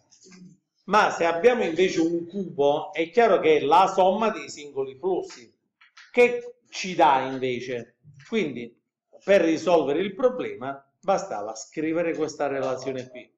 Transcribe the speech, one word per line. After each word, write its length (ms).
Ma 260
se 120
abbiamo 400
invece 380
un 240
cubo, 680
è 180
chiaro 280
che 220
la 240
somma 460
dei 180
singoli 480
flussi, 560
che 440
ci 280
dà 360
invece? 680
Quindi 480
per 180
risolvere 580
il 160
problema 680
bastava 540
scrivere 640
questa 320
relazione 600
qui, 300